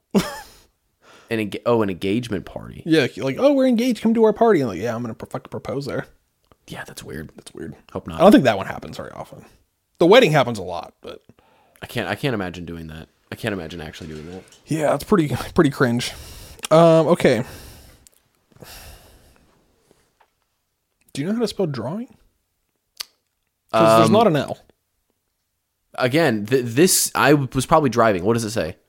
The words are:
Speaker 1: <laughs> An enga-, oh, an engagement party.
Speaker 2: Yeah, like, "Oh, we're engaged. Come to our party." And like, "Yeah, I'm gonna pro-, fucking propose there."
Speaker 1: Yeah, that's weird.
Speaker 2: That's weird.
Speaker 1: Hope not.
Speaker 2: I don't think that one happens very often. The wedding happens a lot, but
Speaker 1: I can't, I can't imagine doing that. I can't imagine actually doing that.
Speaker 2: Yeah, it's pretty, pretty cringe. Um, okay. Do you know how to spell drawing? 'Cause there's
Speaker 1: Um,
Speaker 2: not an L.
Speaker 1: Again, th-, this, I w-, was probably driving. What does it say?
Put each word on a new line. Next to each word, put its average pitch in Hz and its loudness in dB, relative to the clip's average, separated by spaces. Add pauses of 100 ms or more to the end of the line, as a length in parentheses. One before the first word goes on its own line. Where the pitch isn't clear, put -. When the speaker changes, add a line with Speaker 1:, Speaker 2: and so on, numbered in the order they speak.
(140)
Speaker 1:
<laughs> - - (1160)
An 113 -4
enga-, 104 -6
oh, 117 2
an 104 0
engagement 98 -4
party. - -16
Speaker 2:
Yeah, 156 2 (100)
like, 127 -6
"Oh, 277 4
we're 262 2
engaged. 240 0
Come 226 2
to 226 2
our 214 4
party." 214 4
And 131 -2
like, 90 -6
"Yeah, 113 -4
I'm 113 -6
gonna 117 -8
pro-, - -16
fucking - -12
propose 139 -10
there." 123 -6 (640)
Speaker 1:
Yeah, - -14
that's - -18
weird. 76 -14
Speaker 2:
That's - -20
weird. - -14 (160)
Speaker 1:
Hope - -10
not. 82 -6
Speaker 2:
I - 4
don't 202 8
think 202 6
that 110 0
one 95 -8
happens - -14
very - -14
often. - -18 (560)
The 175 2
wedding 214 6
happens 120 0
a 92 -10
lot, 85 -10
but - -18 (580)
Speaker 1:
I - -16
can't, 110 -6
I 101 -4
can't 135 -4
imagine 90 -8
doing 82 -12
that. 78 -16 (220)
I 101 -14
can't 107 -6
imagine 85 -10
actually 78 -14
doing 78 -14
that. 92 -16 (240)
Speaker 2:
Yeah, 147 -2
it's 147 -6
pretty, 156 0 (200)
pretty 156 4
cringe. 123 -2 (580)
Um, 160 6
okay. 143 2 (3750)
Do - -8
you 160 -6
know 208 -2
how 233 -4
to 226 -2
spell - -4
drawing? 147 -8 (1600)
'Cause 110 6
there's 113 6
Speaker 1:
Um, - 4
Speaker 2:
not 226 6
an 160 2
L. - -4 (1400)
Speaker 1:
Again, 123 0
th-, 123 2
this, 131 2
I 123 4
w-, 139 2
was 131 -2
probably 156 4
driving. 110 2
What 113 2
does 117 -2
it 104 -6
say? 95 -4 (120)